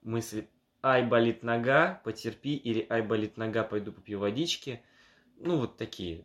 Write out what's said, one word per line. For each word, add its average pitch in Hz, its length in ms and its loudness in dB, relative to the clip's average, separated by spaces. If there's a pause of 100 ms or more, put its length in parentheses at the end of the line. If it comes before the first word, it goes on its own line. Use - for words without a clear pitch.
мысль 110 440 -4 (360)
«ай, 127 240 4
болит 117 360 4
нога, 135 600 2
потерпи», 113 520 -6
или 110 340 -2
«ай, 113 100 2
болит 107 380 -2
нога, 110 260 0
пойду 104 280 -4
попью 104 260 -10
водички». 120 640 -2 (580)
Ну, 170 160 0
вот 120 220 0
такие. 87 460 -8